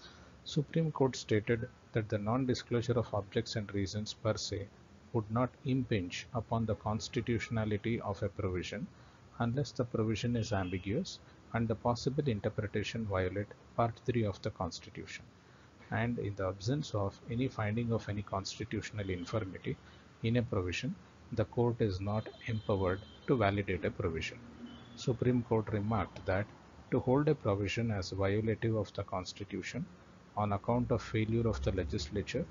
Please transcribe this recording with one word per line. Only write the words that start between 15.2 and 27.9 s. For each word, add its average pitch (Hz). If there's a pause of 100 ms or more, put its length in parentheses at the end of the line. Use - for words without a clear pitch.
And 117
in 104
the 98
absence 113
of 98 (100)
any 123
finding 113
of 107
any 101
constitutional 101
infirmity 92 (460)
in 117
a 117
provision, 107 (380)
the 110
court 120
is 95
not 104 (180)
empowered 98 (260)
to 143
validate 101
a -
provision. 82 (580)
Supreme 120
Court 110
remarked 104
that 98 (440)
to 131
hold 143
a 151
provision 107